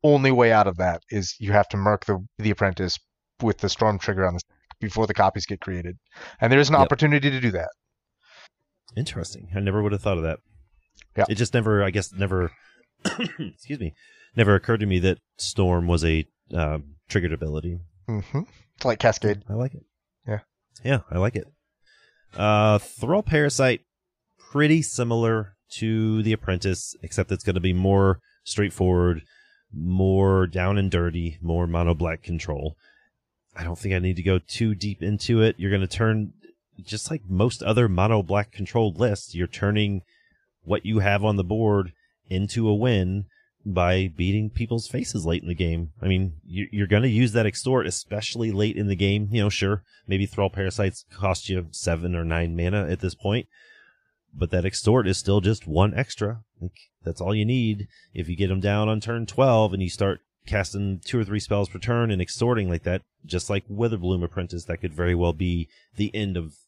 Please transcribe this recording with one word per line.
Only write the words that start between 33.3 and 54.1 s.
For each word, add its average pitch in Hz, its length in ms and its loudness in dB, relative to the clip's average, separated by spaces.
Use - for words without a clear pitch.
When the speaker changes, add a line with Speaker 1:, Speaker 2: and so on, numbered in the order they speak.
Speaker 2:
I - 80 -12
don't 85 140 -6
think 95 160 -4
I 90 60 0
need 90 160 0
to 87 80 -8
go 92 160 4
too - 360 -2
deep 101 280 -6
into 104 380 0
it. 110 180 4
You're 95 120 -2
gonna 95 160 0
turn, 110 460 -2
just - 280 -10
like 160 180 -8
most 98 320 0
other 110 260 2
mono 101 360 2
black 101 280 -2
control 104 420 -2
lists, 101 420 -2
you're 87 120 -2
turning 101 540 0
what 87 220 -2
you 110 140 0
have 101 240 2
on 107 120 2
the 95 80 0
board 104 480 0
into 101 380 -2
a 104 80 4
win, 101 500 0
by 92 500 0
beating 101 340 0
people's 117 380 -4
faces 107 380 -6
late 82 160 0
in - 60 -10
the 87 80 -4
game. 82 360 -2
I 92 60 -2
mean, 92 260 0
you, 90 260 -8
you're 101 160 -2
gonna 104 200 4
use 113 240 4
that 110 140 2
extort, 117 420 0
especially 110 640 -6
late 104 240 0
in 101 120 -2
the 98 80 0
game. 101 360 0
You 110 120 2
know, 104 60 4
sure, 98 340 -2
maybe 95 180 0
Thrall 98 240 -2
Parasites 95 640 -4
cost 95 360 -4
you 92 220 -2
seven 87 440 -4
or 85 100 -2
nine 82 300 -2
mana 90 320 -2
at 87 120 -2
this 90 160 -4
point, 104 320 -2